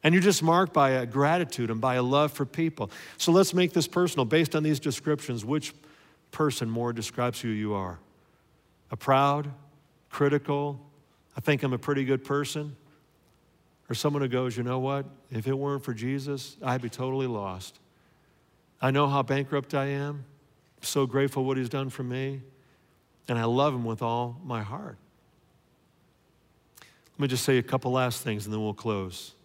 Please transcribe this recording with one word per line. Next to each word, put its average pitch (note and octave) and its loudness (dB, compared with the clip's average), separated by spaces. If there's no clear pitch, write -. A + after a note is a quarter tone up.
And D#3+ 6
you're F3+ 6
just G3 4
marked E3+ 4
by C#3 6
a B2+ 2
gratitude C#3 0
and A2 -2
by B2+ 2
a B2+ 2
love C#3+ 4
for C#3+ -4
people. D#3 -2
So - 2
let's F#3 6
make F3+ 4
this E3+ 4
personal. E3+ 0
Based D#3 2
on D#3 0
these D3+ 2
descriptions, C3+ -2
which C#3+ -2
person C3+ 0
more A#2 -2
describes A#2 -4
who A#2+ -4
you G#2+ -2
are? F2+ -6
A A2+ -8
proud, C#3+ 2
critical, C#3+ 0
"I C3+ -12
think C#3+ 2
I'm C3 0
a B2 -2
pretty C#3 0
good C3 0
person"? C#3+ -4
Or A#2+ -2
someone C#3+ 0
who C3+ 0
goes, B2+ 0
"You A#2+ -4
know B2+ -2
what? C#3 -2
If A2+ -6
it C3+ 0
weren't C#3 -2
for B2+ -6
Jesus, C3+ -6
I'd B2+ -2
be A#2 -6
totally C3 -4
lost. G2 -8
I C3 2
know C#3+ 4
how C#3 2
bankrupt C#3 -2
I C#3 -2
am. C#3+ -6
I'm - -20
so C#3 0
grateful C3+ 0
what C3 0
he's B2+ -2
done C3+ -4
for B2+ -8
me, C3 -4
and A#2+ 0
I A2+ 0
love C3 4
him A#2+ -2
with A2+ -4
all A#2+ -2
my A#2+ -4
heart." C#3 -10
Let - -20
me C#3+ 2
just B2+ 0
say C3+ 6
a A#2+ 6
couple C3 -2
last B2+ 0
things, G#2 -4
and G#2 -6
then G#2+ -2
we'll G#2+ -2
close. G2 -6